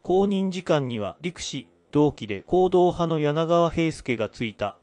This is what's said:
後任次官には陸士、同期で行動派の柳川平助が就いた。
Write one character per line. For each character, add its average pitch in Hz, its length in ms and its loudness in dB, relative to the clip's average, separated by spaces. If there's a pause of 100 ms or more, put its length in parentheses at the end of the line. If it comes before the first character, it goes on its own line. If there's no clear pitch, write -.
後 190 240 2
任 190 260 0
次 180 120 -8
官 147 240 0
に 120 120 -6
は 95 220 -6
陸 170 200 -8
士、 - 260 -10 (240)
同 147 200 4
期 - 140 -12
で 101 160 -6
行 185 280 2
動 180 180 4
派 170 180 0
の 160 140 -2
柳 151 280 0
川 170 220 4
平 165 220 0
助 123 260 -6
が 107 120 -4
就 120 160 -8
い 104 100 -8
た。 101 280 -6